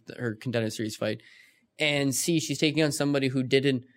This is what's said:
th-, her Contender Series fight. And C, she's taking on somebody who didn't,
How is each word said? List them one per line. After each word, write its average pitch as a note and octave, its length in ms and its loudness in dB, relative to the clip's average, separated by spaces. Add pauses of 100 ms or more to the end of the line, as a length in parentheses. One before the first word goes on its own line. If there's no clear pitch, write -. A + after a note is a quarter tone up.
th-, - 140 -14
her A2+ 160 -4
Contender A#2 340 -2
Series A2 260 -6
fight. G#2+ 240 -4 (600)
And C#3+ 340 2
C, E3 240 0
she's D3 200 -2
taking D#3 260 2
on C#3+ 80 2
somebody C#3+ 360 0
who C3 140 0
didn't, C3 400 2 (140)